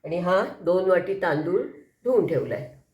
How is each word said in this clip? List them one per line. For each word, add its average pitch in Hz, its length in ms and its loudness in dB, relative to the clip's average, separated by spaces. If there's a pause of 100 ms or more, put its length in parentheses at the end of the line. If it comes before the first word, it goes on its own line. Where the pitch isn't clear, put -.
आणि 165 140 -4
हा 185 260 2 (160)
दोन 185 280 2
वाटी 185 320 2
तांदूळ 156 460 0 (360)
धुवून 240 240 2
ठेवलाय. - 500 -4 (160)